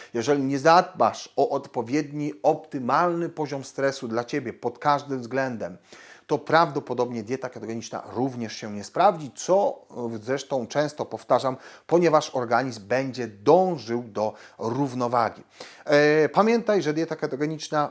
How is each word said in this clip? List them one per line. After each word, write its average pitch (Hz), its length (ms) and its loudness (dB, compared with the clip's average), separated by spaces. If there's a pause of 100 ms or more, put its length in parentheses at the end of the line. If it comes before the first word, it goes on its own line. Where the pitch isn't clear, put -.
(140)
Jeżeli 135 280 2
nie 139 160 0
zadbasz 156 800 4
o 139 140 2
odpowiedni, 139 800 -4 (100)
optymalny 156 880 0
poziom 143 360 -6
stresu 135 440 -2
dla 135 160 -2
ciebie 127 280 -6
pod - 260 -8
każdym 139 420 0
względem, 117 560 -6 (540)
to 147 80 2
prawdopodobnie 135 840 0
dieta 127 260 -6
ketogeniczna 110 540 -10 (120)
również 120 380 -4
się 110 200 -10
nie 101 120 -10
sprawdzi, 160 500 0
co, - 520 0 (280)
e, 110 80 -6
zresztą 127 440 -4
często 143 380 -4
powtarzam, 123 520 -2 (300)
ponieważ 160 480 4
organizm 117 520 -2
będzie 123 420 -2
dążył 120 720 2
do 107 300 -4 (260)
równowagi. 120 840 -2 (420)
E, 151 440 6
pamiętaj, 208 540 2
że 151 120 0
dieta 160 220 -4
ketogeniczna, 151 760 -2